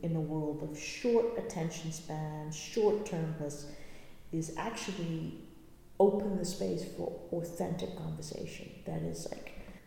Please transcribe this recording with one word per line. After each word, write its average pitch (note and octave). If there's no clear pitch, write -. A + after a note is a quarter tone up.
in E3
a D#3+
world D#3
of D3+
short A#3
attention E3
spans, D#3
short G#3
termness, D#3
is D#3+
actually E3
open G3
the F3
space F3+
for F3
authentic F3
conversation. -
That -
is -
like, -